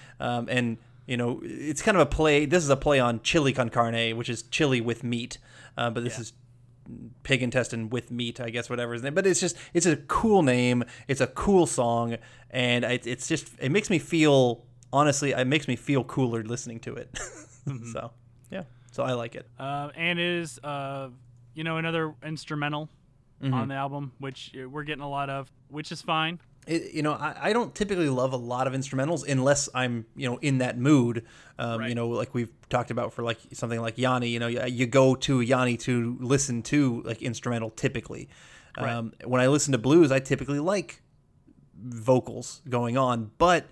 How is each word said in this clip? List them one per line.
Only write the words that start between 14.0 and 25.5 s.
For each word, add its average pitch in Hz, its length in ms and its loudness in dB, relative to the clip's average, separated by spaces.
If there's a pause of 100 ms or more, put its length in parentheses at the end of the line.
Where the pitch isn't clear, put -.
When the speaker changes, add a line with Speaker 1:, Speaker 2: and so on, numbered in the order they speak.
Speaker 1:
honestly, 143 380 2
it 127 160 0
makes 147 200 0
me 127 80 0
feel 131 280 -2
cooler 117 400 -2
listening 117 380 -10
to 113 140 -12
it. 120 140 -14 (140)
<laughs> - 60 -12 (380)
Speaker 2:
Mm-hmm. 117 240 -10
Speaker 1:
So, 117 200 -10 (380)
yeah. 185 140 -10 (300)
So 131 100 -4
I 127 100 -2
like 117 220 -6
it. - 100 -14 (140)
Speaker 2:
Uh, 143 360 -8
and 170 220 -2
it 170 80 -2
is, 175 380 -4
uh, 139 460 -8 (440)
you 156 100 -10
know, 160 140 -4
another 160 380 -4 (100)
instrumental 151 640 -6 (540)
Speaker 1:
Mm-hmm. 131 100 0
Speaker 2:
on 120 140 -2
the 135 80 -8
album, 139 440 -6
which, 135 400 -12
uh, 131 80 -12
we're 147 160 -10
getting 147 200 -8
a 143 60 -8
lot 139 200 -4
of, 135 220 -8 (180)